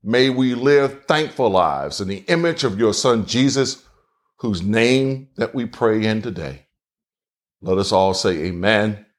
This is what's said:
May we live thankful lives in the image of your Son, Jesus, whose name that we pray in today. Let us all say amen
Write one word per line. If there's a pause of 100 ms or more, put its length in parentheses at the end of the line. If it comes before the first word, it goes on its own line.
May
we
live
thankful
lives
in
the
image
of
your
Son,
Jesus, (540)
whose
name
that
we
pray
in
today. (960)
Let
us
all
say
amen (140)